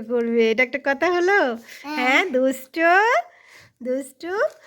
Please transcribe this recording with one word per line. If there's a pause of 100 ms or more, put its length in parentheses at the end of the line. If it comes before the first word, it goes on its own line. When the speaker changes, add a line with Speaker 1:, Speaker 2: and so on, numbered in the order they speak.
Speaker 1:
করবে।
এটা
একটা
কথা
হলো? (260)
Speaker 2:
হ্যাঁ।
Speaker 1:
হ্যাঁ,
দুষ্ট, (1040)
দুষ্ট। (400)